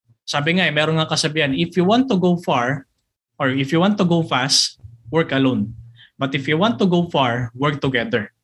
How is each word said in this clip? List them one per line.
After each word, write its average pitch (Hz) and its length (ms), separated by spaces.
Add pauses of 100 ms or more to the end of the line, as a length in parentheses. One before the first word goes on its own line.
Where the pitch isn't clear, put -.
(280)
Sabi 156 320
nga 175 80
eh, 147 80
meron 156 240
nga 160 100
kasabihan, 147 460
"If 170 240
you 175 80
want 254 240
to 190 80
go 175 180
far, 139 480 (560)
or 135 80
if 135 240
you 165 80
want 202 160
to 190 80
go 170 160
fast, 135 560 (320)
work 160 240
alone. 120 400 (460)
But 135 160
if 139 100
you 156 140
want 233 180
to 214 80
go 175 240
far, 123 480
work 143 240
together." 117 640